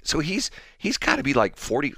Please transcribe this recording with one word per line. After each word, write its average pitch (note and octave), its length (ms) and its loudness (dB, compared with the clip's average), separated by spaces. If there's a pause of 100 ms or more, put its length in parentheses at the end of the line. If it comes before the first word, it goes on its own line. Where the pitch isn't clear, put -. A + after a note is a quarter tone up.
So - 180 0
he's, F#3+ 300 -4 (280)
he's A#3 180 -2
gotta D#4 260 0
be, C#4 120 2
like, G#2+ 240 4
forty. C3+ 400 -2